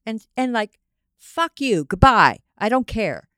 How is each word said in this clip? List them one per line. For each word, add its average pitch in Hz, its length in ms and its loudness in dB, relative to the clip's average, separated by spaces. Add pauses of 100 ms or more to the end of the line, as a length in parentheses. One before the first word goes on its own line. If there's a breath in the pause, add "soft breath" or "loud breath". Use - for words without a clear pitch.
And, 220 180 -10 (120)
and, 254 160 -2
like, 220 260 -6 (400)
"Fuck - 420 -8
you, 208 240 0
goodbye, 185 540 4 (180)
I - 120 -4
don't 254 180 -2
care." 165 520 -6